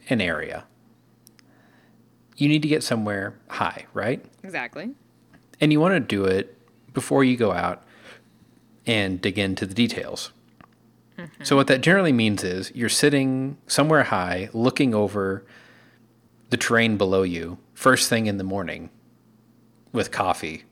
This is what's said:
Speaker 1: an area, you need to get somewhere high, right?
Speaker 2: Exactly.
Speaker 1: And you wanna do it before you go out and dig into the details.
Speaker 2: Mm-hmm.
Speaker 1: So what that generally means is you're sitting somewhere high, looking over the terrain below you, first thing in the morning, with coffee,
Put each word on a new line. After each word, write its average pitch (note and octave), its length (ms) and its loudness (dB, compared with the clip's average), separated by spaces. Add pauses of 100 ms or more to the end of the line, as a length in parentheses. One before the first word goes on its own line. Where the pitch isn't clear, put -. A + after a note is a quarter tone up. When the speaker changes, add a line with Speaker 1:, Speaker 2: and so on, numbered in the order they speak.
Speaker 1:
an A#2+ 120 2
area, D#2 440 -4 (1700)
you C#3+ 120 2
need D3+ 120 4
to D#3+ 60 -2
get D3 160 0
somewhere G2+ 520 -4 (140)
high, - 440 -6
right? A2 300 -4 (200)
Speaker 2:
Exactly. E3+ 480 -10 (680)
Speaker 1:
And D3+ 120 4
you D3+ 80 4
wanna D#3 200 4
do G2 260 -2
it F#2+ 320 -2 (360)
before C#3 300 2
you B2+ 140 2
go G#2+ 140 2
out F2 320 -4 (1040)
and G2 360 -2
dig G2+ 180 -2
into F#2+ 260 -2
the F#2+ 80 -8
details. - 580 -4 (840)
Speaker 2:
Mm-hmm. E3+ 260 -16
Speaker 1:
So C#3 120 2
what C3+ 120 4
that C3 140 4
generally F3 300 4
means A2 320 2
is F#2 320 -6
you're A#2+ 140 -2
sitting C3+ 680 2 (100)
somewhere D3 360 4
high, F#2 500 -4
looking B2 400 2
over G2+ 520 -2 (1040)
the B2 80 -2
terrain A2+ 400 2
below F#2+ 260 2
you, F2 340 -6 (160)
first - 360 2
thing A2+ 160 0
in G2+ 120 -2
the F#2+ 60 -6
morning, F#2+ 460 -6 (1040)
with A2 180 -2
coffee, E2 600 -4